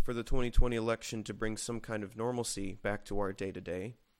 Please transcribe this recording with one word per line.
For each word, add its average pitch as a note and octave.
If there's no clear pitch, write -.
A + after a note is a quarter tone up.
for B2
the A#2
twenty B2
twenty A#2+
election A2+
to -
bring A2
some A#2
kind G#2+
of G2+
normalcy A2+
back G2+
to G2+
our G2
day-to-day, F#2+